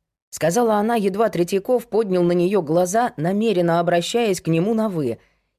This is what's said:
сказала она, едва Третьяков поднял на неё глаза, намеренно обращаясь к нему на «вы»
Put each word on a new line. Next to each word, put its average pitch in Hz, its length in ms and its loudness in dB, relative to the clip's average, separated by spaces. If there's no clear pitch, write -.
сказала 214 460 0
она, 220 180 0
едва 202 340 0
Третьяков 196 600 -2
поднял 185 340 0
на 175 100 2
неё 180 300 2
глаза, 180 540 0
намеренно 175 640 0
обращаясь 175 600 0
к - 80 -6
нему 170 260 0
на 220 140 0
«вы» 147 300 -4